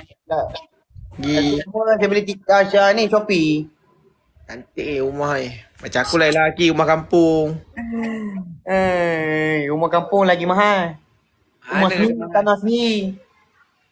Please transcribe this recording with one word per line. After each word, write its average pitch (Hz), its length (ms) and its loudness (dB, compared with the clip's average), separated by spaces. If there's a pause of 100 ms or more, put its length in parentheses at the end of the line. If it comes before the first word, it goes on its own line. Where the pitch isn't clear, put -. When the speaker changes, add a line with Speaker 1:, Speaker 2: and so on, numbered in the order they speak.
(260)
Speaker 1:
tak. 156 180 -4 (720)
Speaker 2:
Tinggi. 147 440 0
Speaker 1:
Semua 214 280 -6
saya 208 180 2
beli 202 180 0
tik-, 196 220 -12
ah, 196 180 4
Syah 196 260 4
ni, 220 160 2
Shopee. 175 600 0 (760)
Speaker 2:
Cantik - 460 -14
eh 147 100 -4
rumah 143 380 -4
ni. 127 180 -8 (240)
Macam 127 220 -4
aku 127 160 -2
lah 160 120 4
lelaki, 156 400 2
rumah 160 200 2
kampung. 160 580 4 (1160)
Speaker 1:
Eh, 160 1000 0
rumah 156 220 -2
kampung 202 360 2
lagi 180 200 2
mahal. 185 540 0 (640)
Rumah 190 240 0
Speaker 2:
Mana 185 60 2
Speaker 1:
sendiri, 202 160 2
Speaker 2:
ada 233 120 -2
mahal? 339 120 -10
Speaker 1:
tanah 202 260 2
sendiri. 226 400 0 (920)